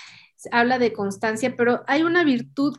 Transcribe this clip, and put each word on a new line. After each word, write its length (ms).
se 180
habla 260
de 140
constancia, 640
pero 300
hay 160
una 200
virtud 560